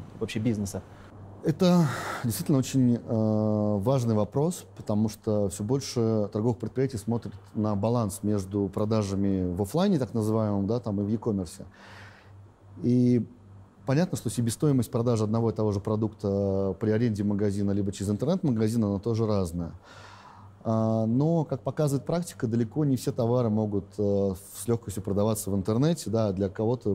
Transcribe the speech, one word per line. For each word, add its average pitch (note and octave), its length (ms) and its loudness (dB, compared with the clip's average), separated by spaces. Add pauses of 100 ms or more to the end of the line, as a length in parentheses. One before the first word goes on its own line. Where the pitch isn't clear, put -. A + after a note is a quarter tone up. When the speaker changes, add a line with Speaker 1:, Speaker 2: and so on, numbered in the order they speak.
(200)
Speaker 1:
вообще A2 180 -4
бизнеса? G#2 420 -2 (640)
Speaker 2:
Это F3 440 4 (360)
действительно B2+ 360 0
очень, B2+ 460 4
э, G#2+ 760 2
важный A#2 340 2
вопрос, C#3 500 0 (120)
потому G#2+ 320 0
что G#2 400 0
все G2+ 160 -6
больше A2+ 680 0
торговых A2 260 0
предприятий B2 400 -2
смотрят A2+ 360 -4 (200)
на G#2+ 200 0
баланс A2+ 480 0
между G2+ 500 0
продажами G2 840 0
в G2 60 0
офлайне, E3+ 360 2
так A#2 160 -4
называемом, G#2+ 540 0
да, A#2 100 0
там, G#2 220 -4
и - 20 0
в G2+ 60 -2
e-commerce. G#2 560 -2 (1200)
И B2 400 4 (600)
понятно, D3 320 0
что - 120 -6
себестоимость B2 600 0
продажи A#2 340 2
одного A2+ 260 0
и G#2 40 -2
того G#2+ 180 0
же G2+ 80 -2
продукта G2 1000 0
при A2 120 0
аренде A2 340 2
магазина G2+ 460 0
либо G2+ 220 0
через G2+ 180 -4
интернет-магазин, A#2 760 0
она G2+ 140 0
тоже A2+ 260 0
разная. F2+ 480 0 (920)
А, A2 420 2
но, D3 380 2
как - 180 -6
показывает C#3 420 -2
практика, E3+ 440 -4
далеко A#2 360 0
не C3+ 120 2
все C3+ 160 -2
товары A#2+ 360 2
могут, G#2 380 0 (100)
э, G2+ 380 2 (220)
с - 120 -8
легкостью G#2+ 340 -2
продаваться G2+ 480 0
в G2 40 0
интернете. A2 560 0
Да, A2 220 2
для F#2+ 180 0
кого-то A2 440 -2